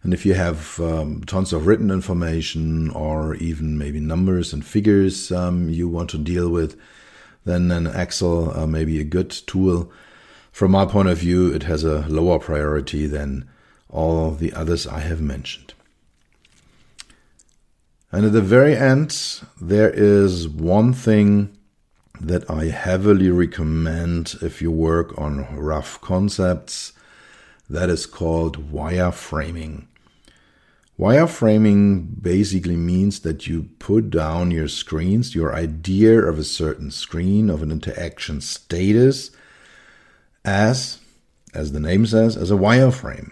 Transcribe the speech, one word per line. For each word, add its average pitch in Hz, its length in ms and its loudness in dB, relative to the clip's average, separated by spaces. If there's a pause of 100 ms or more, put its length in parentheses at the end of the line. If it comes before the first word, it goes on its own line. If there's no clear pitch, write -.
And 90 120 0
if - 100 -8
you 98 80 4
have, 87 480 -4
um, 78 440 -4
tons 95 280 -4
of 80 140 -2
written 110 240 4
information, 80 1000 -2
or 78 440 -4
even 78 420 -4
maybe 73 240 -6
numbers 87 540 -2
and 73 100 -8
figures, 101 680 2
um, 90 380 -2
you 85 200 -2
want 85 220 -4
to 78 80 -8
deal 87 300 -2
with, 85 320 -2 (640)
then 87 260 2
an 85 160 0
Excel, 85 720 -2
uh, 80 80 -2
may 80 200 -2
be 78 120 -2
a 76 60 -4
good 90 260 -2
tool. 90 600 -2 (600)
From 190 180 2
my 196 160 4
point 185 220 2
of 85 100 0
view, 87 360 2
it 76 100 -4
has 80 200 -2
a 76 240 -2
lower 80 300 2
priority 76 680 -4
than 71 400 -6 (440)
all 80 400 -2
the 78 240 -6
others 82 320 -4
I 76 140 -10
have 80 200 -6
mentioned. 65 540 -8 (2250)
And 101 140 0
at 107 80 4
the 113 80 4
very 127 340 6
end, 135 680 0 (180)
there 104 300 4
is 98 580 4
one 90 460 2
thing 104 640 2 (640)
that 85 300 -4
I 80 140 -2
heavily 92 680 2
recommend 82 1120 -2
if 82 220 -8
you 82 100 -2
work 82 460 0
on 73 360 -6
rough 73 460 -6
concepts. 92 920 -2 (760)
That 90 220 -2
is 80 160 -2
called 80 680 -4
wireframing. 82 1120 -4 (1120)
Wireframing 104 1200 4
basically 90 560 0
means 92 440 0
that 80 260 -6
you 82 320 -6
put 107 320 0
down 82 400 0
your 78 180 -2
screens, 95 680 -2
your 82 200 -2
idea 95 680 4
of 78 180 0
a 76 60 -4
certain 71 460 -4
screen, 98 580 0
of 78 140 -2
an 78 80 -4
interaction 78 720 -8
status, 107 880 2 (1120)
as, 107 540 0 (560)
as 78 180 -6
the 76 80 -4
name 92 240 2
says, 113 320 2
as 92 140 -4
a 104 40 4
wireframe. 120 760 2